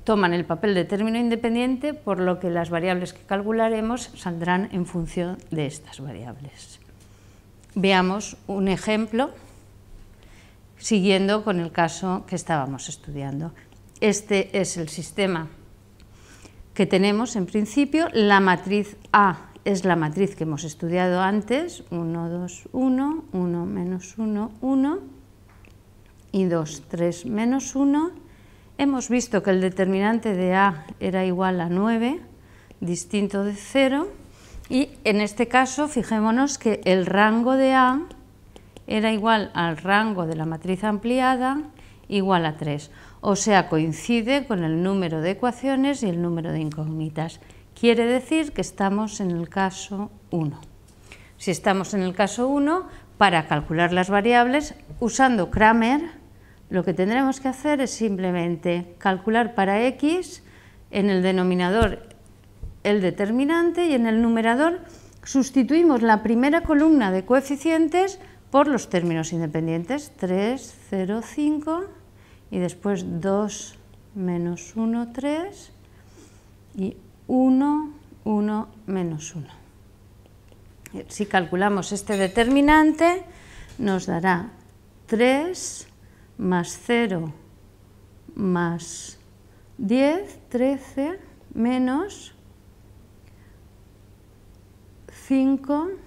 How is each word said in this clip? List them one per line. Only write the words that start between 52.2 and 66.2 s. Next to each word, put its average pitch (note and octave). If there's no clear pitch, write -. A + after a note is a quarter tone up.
uno, D4
para F3
calcular E3
las F3+
variables, A#3+
usando A#3
Kramer, A3+
lo F#3
que F3+
tendremos B3
que -
hacer C#4
es A3+
simplemente F3
calcular A3
para G3
X, D#4
en G3+
el F#3
denominador F#3
el G#3
determinante C#4+
y D#4+
en A#3+
el A3+
numerador A#3
sustituimos C4+
la A3+